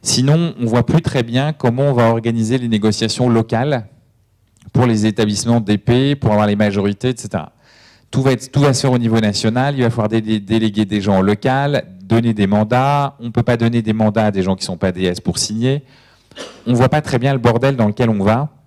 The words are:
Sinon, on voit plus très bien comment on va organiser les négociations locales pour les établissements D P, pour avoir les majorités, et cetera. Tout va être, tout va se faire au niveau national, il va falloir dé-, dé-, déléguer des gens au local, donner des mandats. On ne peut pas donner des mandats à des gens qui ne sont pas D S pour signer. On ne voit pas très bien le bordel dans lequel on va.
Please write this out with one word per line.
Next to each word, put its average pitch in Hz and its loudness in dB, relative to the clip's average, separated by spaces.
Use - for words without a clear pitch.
Sinon, 151 0
on 120 -4
voit 117 0
plus 165 2
très 131 -2
bien 131 -2
comment 131 -2
on 143 2
va 120 4
organiser 117 0
les 123 -4
négociations 110 0
locales 117 0
pour 123 2
les 110 2
établissements 110 0
D 104 0
P, 131 2
pour 131 0
avoir 104 4
les 104 2
majorités, 101 0
et 120 -4
cetera. - -8
Tout 135 0
va 131 2
être, - -6
tout - 0
va 139 4
se 123 -2
faire 135 2
au 123 2
niveau 113 2
national, 113 0
il 127 0
va 117 2
falloir 113 -2
dé-, 113 0
dé-, 107 -2
déléguer 107 0
des 101 -2
gens 98 2
au 95 2
local, 131 0
donner 113 0
des 104 0
mandats. 123 0
On 117 -12
ne 117 -6
peut 113 -4
pas 120 0
donner 117 0
des 110 -2
mandats 107 0
à 104 0
des 95 -2
gens 92 0
qui - -12
ne - -10
sont 90 -8
pas 95 -2
D 90 -4
S 90 -2
pour - -6
signer. 127 -2
On 170 0
ne 123 2
voit 123 4
pas 151 0
très 135 -4
bien 131 0
le 135 -2
bordel 120 2
dans 117 2
lequel 113 0
on 104 0
va. 120 0